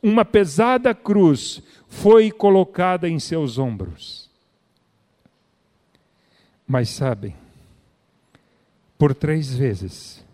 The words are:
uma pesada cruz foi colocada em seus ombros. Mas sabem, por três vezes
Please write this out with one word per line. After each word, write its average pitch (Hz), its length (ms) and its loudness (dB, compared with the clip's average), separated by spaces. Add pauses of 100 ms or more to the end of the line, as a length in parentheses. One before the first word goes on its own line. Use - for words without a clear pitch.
uma 220 200 2
pesada 226 680 0
cruz 190 680 0 (240)
foi 220 420 4
colocada 185 800 0
em 165 80 -4
seus 143 400 -6
ombros. 104 720 -10 (2500)
Mas 127 220 -2
sabem, 104 440 -8 (1700)
por 143 160 2
três 151 400 -6
vezes 101 680 -6 (100)